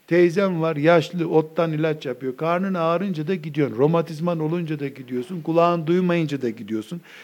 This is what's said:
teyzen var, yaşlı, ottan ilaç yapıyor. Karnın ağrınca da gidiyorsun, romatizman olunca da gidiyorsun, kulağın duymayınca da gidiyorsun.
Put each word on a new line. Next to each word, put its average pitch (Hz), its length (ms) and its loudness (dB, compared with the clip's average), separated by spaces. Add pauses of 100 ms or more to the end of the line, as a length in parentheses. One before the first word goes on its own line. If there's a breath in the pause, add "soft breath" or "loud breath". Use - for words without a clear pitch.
teyzen 175 560 2
var, 160 140 0
yaşlı, 160 520 2
ottan 160 440 0
ilaç 156 340 -2
yapıyor. 131 300 -6
Karnın 180 380 -2
ağrınca 170 540 0
da 190 60 0
gidiyorsun, 147 420 -2
romatizman 165 640 0
olunca 156 400 -4
da 139 80 -4
gidiyorsun, 127 540 -8
kulağın 170 440 2
duymayınca 170 560 0
da 120 80 0
gidiyorsun. 110 500 -8 (240 loud breath)